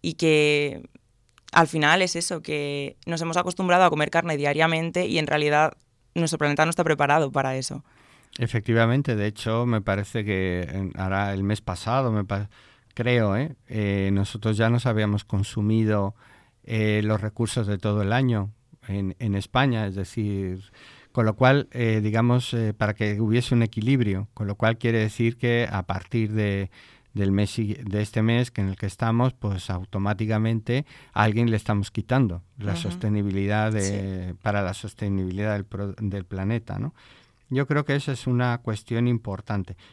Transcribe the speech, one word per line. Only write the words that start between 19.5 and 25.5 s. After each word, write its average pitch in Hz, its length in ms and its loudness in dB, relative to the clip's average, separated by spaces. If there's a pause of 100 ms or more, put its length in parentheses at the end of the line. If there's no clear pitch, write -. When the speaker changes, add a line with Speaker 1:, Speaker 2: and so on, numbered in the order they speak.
Speaker 2:
es 95 80 -6
decir, 98 760 -6 (400)
con 117 140 2
lo 107 100 2
cual, 135 360 4
eh, 113 320 2
digamos, 120 500 2
eh, 113 200 0
para 104 200 0
que 104 260 -2
hubiese 113 360 2
un 117 80 4
equilibrio, 107 720 0
con 107 120 -6
lo 101 80 -4
cual 110 220 0
quiere 117 220 0
decir 117 380 0
que 120 320 0